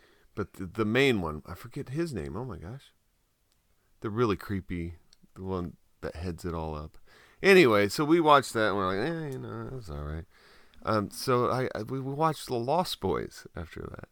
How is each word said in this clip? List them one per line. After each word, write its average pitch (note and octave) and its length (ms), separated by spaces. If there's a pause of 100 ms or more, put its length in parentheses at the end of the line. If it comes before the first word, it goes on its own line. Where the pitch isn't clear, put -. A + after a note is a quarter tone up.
(360)
But G2+ 180
the, F#2+ 120
the G#2+ 200
main A#2+ 360
one, D#2 240
I F2 100
forget - 340
his D#3 240
name. D2 220
Oh A2+ 100
my G#2 120
gosh. F#2+ 340 (1080)
The A2+ 80
really G#2+ 260
creepy, F2 600 (400)
the F#2 80
one F#2 340 (240)
that - 160
heads E2+ 280
it E2+ 80
all D#2+ 220
up. D2+ 220 (440)
Anyway, C3 460
so D3+ 180
we E3 140
watched D3 340
that A2 160
and F#2 60
we're F#2+ 120 (120)
like, C3 100
"Eh, D#3+ 240
you C3 60
know, A2+ 260
that A#2 80
was B2 160
all D2 140
right." D#2 220 (580)
Um, G#2 280
so B2 380
I, B2 240
I, G#2+ 100
we, B2+ 160
we C3+ 140
watched D#3 340
The B2+ 80
Lost C#3 440
Boys C#2 560
after E2 260
that. - 300